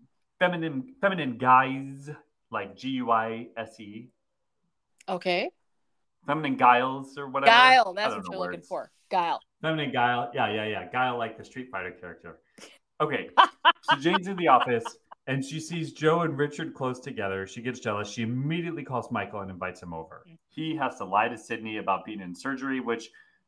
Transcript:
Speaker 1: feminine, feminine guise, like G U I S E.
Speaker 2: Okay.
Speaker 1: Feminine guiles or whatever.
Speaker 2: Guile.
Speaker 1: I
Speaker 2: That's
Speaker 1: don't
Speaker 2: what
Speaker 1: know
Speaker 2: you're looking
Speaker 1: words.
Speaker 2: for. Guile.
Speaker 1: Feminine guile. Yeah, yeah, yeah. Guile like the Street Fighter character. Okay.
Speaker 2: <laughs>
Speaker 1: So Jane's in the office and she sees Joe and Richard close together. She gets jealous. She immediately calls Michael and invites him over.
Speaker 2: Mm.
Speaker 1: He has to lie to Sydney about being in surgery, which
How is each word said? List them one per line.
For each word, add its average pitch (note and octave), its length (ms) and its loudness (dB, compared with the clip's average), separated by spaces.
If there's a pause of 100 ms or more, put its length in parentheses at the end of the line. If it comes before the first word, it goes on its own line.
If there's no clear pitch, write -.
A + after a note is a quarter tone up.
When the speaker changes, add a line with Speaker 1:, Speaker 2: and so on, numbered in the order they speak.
(400)
Speaker 1:
feminine, D#3+ 600 0
feminine D#3 380 0
guise, C3+ 720 4 (400)
like G2 260 -6
G B2+ 140 -8
U B2 220 0
I A2+ 440 0
S A2 240 -10
E. G#2+ 300 -16 (1000)
Speaker 2:
Okay. F#3 440 -2 (760)
Speaker 1:
Feminine C#3+ 300 -2
guiles C3 600 4
or C#3+ 120 -10
whatever. C3+ 240 4
Speaker 2:
Guile. B3 440 8
Speaker 1:
I G3+ 60 -4
Speaker 2:
That's - 140 -2
Speaker 1:
don't G3 80 -6
Speaker 2:
what - 20 -12
Speaker 1:
know F3+ 60 -10
Speaker 2:
you're F#3+ 80 -6
looking F3+ 220 -6
Speaker 1:
words. E3+ 60 -20
Speaker 2:
for. D#3+ 240 -8 (200)
Guile. E3+ 280 2 (220)
Speaker 1:
Feminine D#3 300 -2
guile. A#2+ 420 2
Yeah, A#2 180 0
yeah, G#2+ 140 -2
yeah. G#2+ 260 -6
Guile B2+ 240 0
like A2+ 220 -6
the G#2+ 80 -16
Street - 260 -12
Fighter F2+ 200 -6
character. E2+ 480 -16 (600)
Okay. - 380 -2
Speaker 2:
<laughs> F#4+ 120 8 (340)
Speaker 1:
So D4+ 140 2
Jane's F3+ 300 2
in G3 100 -6
the E3+ 100 2
office B2 360 4 (440)
and C3+ 180 -2
she D#3 140 -8
sees D#3+ 340 -8
Joe D#3 280 2
and D3+ 140 -2
Richard D3 380 -4
close B2+ 260 -4
together. G2 460 -6
She A2+ 160 -14
gets A#2+ 180 -6
jealous. G#2 300 -4
She A#2 140 -6
immediately D3 600 -4
calls B2 280 -6
Michael G#2 300 -4
and F#2+ 100 -10
invites F2+ 320 -10
him E2+ 100 -12
over. D#2+ 340 -14
Speaker 2:
Mm. E3 100 -20 (120)
Speaker 1:
He D#3 280 -6
has C3+ 200 -4
to G#2 80 -8
lie G2+ 220 2
to A#2+ 100 -6
Sydney A2 400 -8
about F#2+ 280 -2
being G#2+ 160 -10
in F2+ 120 -12
surgery, C3 460 -6
which A#2 320 -6 (360)